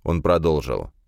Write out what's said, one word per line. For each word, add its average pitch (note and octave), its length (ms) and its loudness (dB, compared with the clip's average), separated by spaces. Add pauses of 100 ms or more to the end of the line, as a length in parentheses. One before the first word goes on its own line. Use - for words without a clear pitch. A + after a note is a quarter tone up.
он E2 220 -2
продолжил. D2+ 680 0 (160)